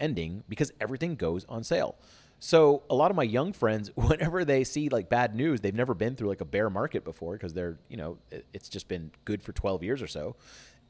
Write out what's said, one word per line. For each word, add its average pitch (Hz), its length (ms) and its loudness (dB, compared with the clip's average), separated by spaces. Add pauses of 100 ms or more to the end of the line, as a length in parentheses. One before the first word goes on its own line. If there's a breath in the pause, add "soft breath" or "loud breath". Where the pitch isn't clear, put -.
ending 95 480 -4
because 139 320 -2
everything 131 360 -4
goes 87 340 -2
on 117 120 -8
sale. - 340 0 (440 loud breath)
So 151 480 8
a 139 60 0
lot 151 160 6
of 196 60 0
my 160 60 2
young 127 300 0
friends, 107 400 0
<laughs> - 20 -20
whenever 160 480 2
they 139 220 4
see, 147 240 -2
like, 117 220 0
bad 120 260 2
news, 135 240 0
they've 98 140 0
never 127 180 0
been 110 240 -2
through, 113 120 -2
like, 98 120 -2
a 87 60 -6
bear 101 240 0
market 101 340 -2
before 82 320 -8
'cause 90 160 -8
they're, 87 260 -6 (120)
you - 80 -12
know, 82 180 -8 (140)
it, - 240 -14
it's - 160 -14
just - 180 -10
been 82 220 -6 (160)
good 104 160 -4
for 107 100 -12
twelve 95 300 -2
years 123 180 -4
or 95 80 -8
so. 82 260 -8 (540 loud breath)